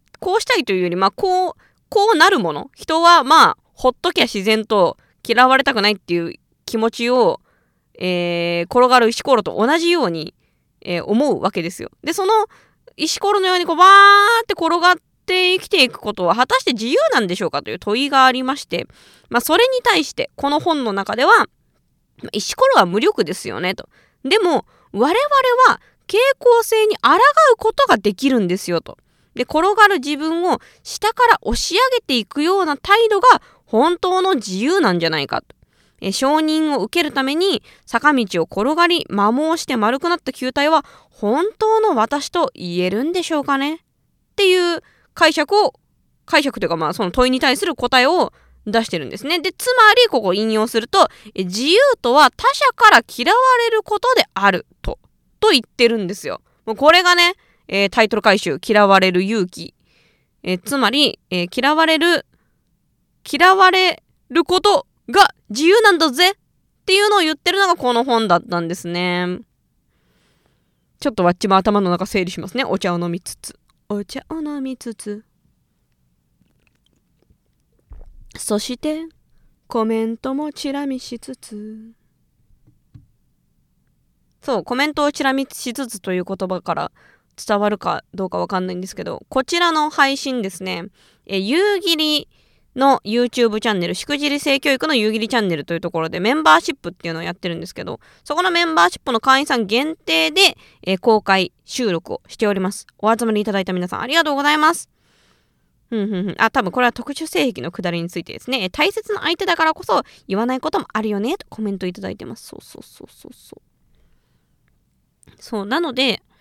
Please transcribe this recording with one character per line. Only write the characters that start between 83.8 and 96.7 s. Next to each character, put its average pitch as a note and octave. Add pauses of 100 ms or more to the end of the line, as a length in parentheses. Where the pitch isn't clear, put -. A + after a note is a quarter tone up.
そ A#3+
う、 -
コ B3
メ C#4
ン D4+
ト D4
を C#4+
チ D4
ラ C4+
見 C4+
し -
つ C4+
つ G#3+
と F#3
い F3+
う F3
言 F#3+
葉 F3+
か E3
ら D#3 (440)
伝 G#3
わ G#3
る G#3
か - (100)
ど F#3+
う F3+
か F3+
わ F3
か F#3+
ん F#3
な F#3
い F3+
ん F3+
で F#3
す -
け F#3
ど、 E3+
こ C4
ち E4+
ら E4+
の D4+
配 C#4
信 B3+
で F#3+
す F3+
ね。 F3+ (420)
え、 G3
夕 F4
霧 D#4 (480)
の C4+
YouTube A#3
チ A#3
ャ A3
ン F#3
ネ F3
ル、 F#3
し -
く C#4+
じ D4
り C#4+
性 C#4
教 D4
育 C4+
の D#4
夕 G#3+
霧 A3
チ B3
ャ A3+
ン G3+
ネ E3
ル C#3+
と E3+
い E3
う -
と F3
こ E3
ろ D#3+
で E3
メ A3
ン D#4
バ D#4
ー E4+
シ E4